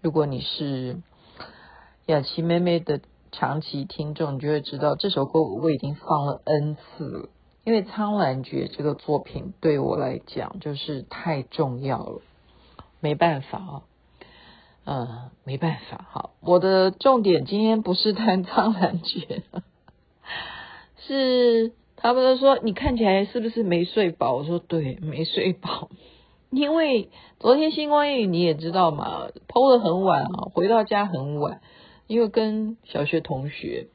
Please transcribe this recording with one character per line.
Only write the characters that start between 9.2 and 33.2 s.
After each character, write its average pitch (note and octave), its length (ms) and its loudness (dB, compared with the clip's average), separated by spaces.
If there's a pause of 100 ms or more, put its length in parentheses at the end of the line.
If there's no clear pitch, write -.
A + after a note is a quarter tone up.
对 D3 200 2
我 - 160 0
来 C3+ 280 -4
讲 - 360 -10
就 D3 160 -8
是 C#3 260 -8
太 D3+ 400 -6
重 C3 400 -4
要 C3+ 160 -2
了， - 220 -12 (800)
没 D3+ 160 -2
办 D#3 260 2
法 - 160 -10
啊， D3 240 -14 (1000)
呃， B2 460 -8 (120)
没 C3+ 140 -8
办 D#3 220 -2 (120)
法。 - 180 -16
好， - 320 -10
我 F3+ 200 6
的 F#3+ 320 4
重 C4 320 4
点 D#3+ 220 4
今 G3+ 120 -2
天 A3 240 2
不 F#3 120 0
是 G#3+ 180 0
谈 F#3+ 340 2
《苍 A3+ 280 2
兰 F3+ 280 0
诀》， - 400 -8 (840)
<laughs> - 800 -14
是 B3 680 2 (300)
他 A#3+ 120 4
们 B3+ 100 4
都 B3+ 140 6
说 C4+ 240 6
你 A3 100 0
看 B3 240 -2
起 A3+ 80 2
来 G3 220 4
是 A#3 140 -4
不 A3+ 100 -4
是 A#3 120 -2
没 F3 220 2
睡 F#3 260 0
饱？ B2+ 240 0
我 C#3 100 -4
说 E3+ 140 -2
对， D#3 440 -4
没 D#3 240 -4
睡 F#3+ 260 0
饱。 - 380 -8 (580)
因 C#4+ 260 0
为 C#4+ 360 2 (280)
昨 B3 160 6
天 D#4 160 2
星 D4+ 200 -4
光 D4 180 4
夜 C4 140 0
语 G3+ 40 2
你 E3+ 140 0
也 E3+ 140 2
知 D#3+ 180 -6
道 F3+ 180 4
嘛， E2+ 380 -6 (180)
po C4 240 4
得 B3 80 8
很 F#3+ 240 2
晚 E3 220 2
啊， - 280 -6
回 F3 140 0
到 A3 160 4
家 G#3 240 0
很 D3 320 -4
晚， - 220 -4 (480)
因 A3+ 120 2
为 A3 80 4
跟 A3 560 -2
小 - 200 -4
学 D#3+ 160 0